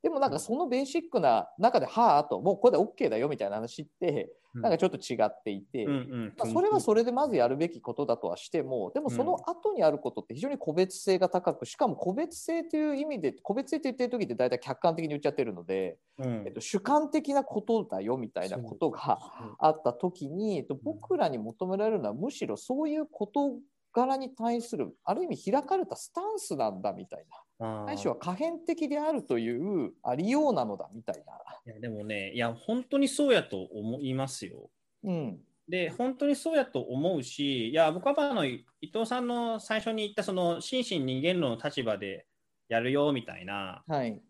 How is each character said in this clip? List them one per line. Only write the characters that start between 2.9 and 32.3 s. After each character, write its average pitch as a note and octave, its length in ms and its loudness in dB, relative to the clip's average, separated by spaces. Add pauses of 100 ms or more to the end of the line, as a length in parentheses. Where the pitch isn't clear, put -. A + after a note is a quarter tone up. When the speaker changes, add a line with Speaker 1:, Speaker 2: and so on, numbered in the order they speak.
Speaker 1:
ー - 20 4
だ A2 80 2
よ」 C#3 120 2
み C#3+ 80 -2
た G#2 80 -2
い G2+ 40 0
な G2+ 60 -4
話 A#2 280 -6
っ C#3+ 40 -12 (120)
て、 D#3+ 300 0 (280)
Speaker 2:
う - 20 -8
ん。 - 20 -4
Speaker 1:
な A3+ 80 2
ん - 20 6
か D#3+ 60 4
ち G3 60 2
ょ F#3+ 40 4
っ - 20 4
と F3+ 80 -4
違 A#2+ 260 -6
っ G#2 200 0
て G#2+ 80 -2
い G2 100 -4
て、 G#2+ 240 -4
Speaker 2:
う - 40 0
ん - 20 0
う C#3+ 40 2
ん。 B2 420 -6
Speaker 1:
ま A3 80 -2
あ、 - 20 -2
そ C4+ 140 2
れ G#4 80 4
は G#4 100 4
そ A3 140 2
れ A3+ 100 6
で A#3+ 80 0
ま C#4 160 2
ず A#3 80 0
や A#2+ 120 6
る C3 100 2
べ E3+ 120 0
き D3 120 -14
こ A#2+ 120 -8
と C#3+ 120 -2
だ A#2+ 120 2
と G2+ 100 -6
は F2 100 -2
し - 120 -16
て D#3+ 140 0
も、 B2+ 240 -2
Speaker 2:
う - 40 -6
ん。 - 20 -18
Speaker 1:
で C#4 60 0
も D4 100 -2
そ A#3 140 0
の E4 260 0
後 F4+ 240 -2
に A#3 100 2
あ - 80 8
る D3 80 -2
こ - 120 -4
と - 100 -6
っ - 40 -14
て - 80 -12
非 C#3 80 -8
常 C4+ 80 -2
に C#4 80 -4
個 D#3 160 -4
別 F#3 260 2
性 F#3 200 2
が F3+ 100 4
高 F3+ 240 2
く、 - 120 -6
し - 100 -14
か C#4 120 4
も D#3+ 80 0
個 F3+ 180 -2
別 E4 260 -4
性 E4 240 -2
と E4 140 -4
い D4+ 120 2
う C#4+ 60 0
意 C#4 100 -2
味 C4+ 160 -4
で、 C#3+ 120 0 (100)
個 G3+ 100 -2
別 B3+ 160 -2
性 D#4+ 80 0
っ - 20 -2
て C#4 100 -2
言 A#3 40 -4
っ - 20 -8
て B3 100 0
る A#3+ 40 -2
時 A3+ 160 -2
っ - 20 -10
て - 80 -4
大 B2 140 4
体 B2 100 0
客 - 200 -6
観 E3 160 4
的 E3 80 -4
に D#3 60 -2
言 D3+ 80 -2
っ C#3+ 40 -4
ち D#3+ 60 2
ゃ - 20 6
っ C#3+ 40 -2
て C#3+ 100 0
る A2+ 100 -2
の F2 100 -10
で、 F#2 340 -2 (200)
Speaker 2:
う C3 100 -4
ん。 A2+ 180 -4
Speaker 1:
え - 40 -6
っ - 40 -12
と、 A2+ 80 -8
主 - 180 -2
観 D4 320 2
的 D#4 220 0
な C#4 100 4
こ A3+ 180 -4
と A3+ 220 2
だ - 180 -6
よ A#2 160 0
み A2+ 120 -6
た F2 140 -4
い F#2+ 60 -6
な F#2+ 80 -4
こ A#2 180 -8
と D#3+ 140 2
が G#2+ 100 -6
Speaker 2:
そ A#2 140 0
う。 - 40 2 (220)
そ - 60 -12
う。 - 140 -14
Speaker 1:
あ D#3 100 6
っ D#3 140 0
た B2 100 4
時 F3 340 -4
に、 F#3+ 300 0
え C3 40 -2
っ - 40 -8
と、 C#3+ 100 -4
Speaker 2:
う - 20 -14
ん。 A2+ 60 -14
Speaker 1:
僕 D#4 340 -2
ら G3 120 4
に B2+ 80 -2
求 A2+ 300 -6
め F#3+ 100 0
ら G#3 80 2
れ A3 60 4
る G#3 80 0
の A2 100 -2
は G#2 40 -4
む F#3 180 -2
し - 140 -6
ろ G#2 120 -4
そ C4+ 260 -2
う D#4 60 0
い D4+ 80 0
う D4+ 80 -2
事 C#4 520 -2 (360)
柄 C4 240 4
に C4 120 -6
対 A#3 320 -2
す A#3 160 -8
る、 A#2 260 -4
あ F3+ 100 0
る D#4+ 100 0
意 F4 40 -2
味 G3 240 -2
開 C#4 120 4
か F#4+ 140 0
れ F#4 80 2
た - 100 -8
ス - 180 -14
タ E4+ 80 -4
ン G#4 180 -4
ス - 160 -6
な A2+ 160 2
ん F#2 100 -10
だ G2+ 120 -2
み F#2 140 -10
た - 100 -12
い - 120 -16
な。 - 140 -20 (160)
Speaker 2:
あ A2 240 -4
ー。 - 20 -6
Speaker 1:
な C4+ 80 -4
い D4 40 -4
し - 100 -2
は - 80 0
可 F3+ 180 -6
変 E4 320 -4
的 D#4+ 220 -2
で C#4+ 120 -2
あ D#4 120 0
る C#4 120 -2
と A#2+ 160 0
い A#2 180 -2
う D#3+ 360 -2 (100)
あ B2 120 0
り F#3 140 0
よ C#4+ 200 4
う A3+ 40 4
な C3 120 2
の G2+ 120 -6
だ - 160 -10
み A2+ 100 -14
た F2+ 100 -4
い D2 120 -10
な。 - 80 -20 (320)
Speaker 2:
い A#2+ 40 -14
や、 A2 100 -16
で A#2+ 100 -8
も G#2 140 -8
ね、 G2+ 300 -4